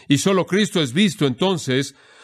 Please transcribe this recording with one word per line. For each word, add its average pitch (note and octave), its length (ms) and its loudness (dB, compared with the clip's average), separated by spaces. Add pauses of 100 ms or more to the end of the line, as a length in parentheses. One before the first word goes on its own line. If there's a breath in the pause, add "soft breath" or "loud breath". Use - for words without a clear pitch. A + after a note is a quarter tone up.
y C#3+ 100 4
solo F#3+ 280 0
Cristo F#3 360 0
es B2+ 100 -4
visto, D#3+ 340 0
entonces C#3 680 -2 (300 loud breath)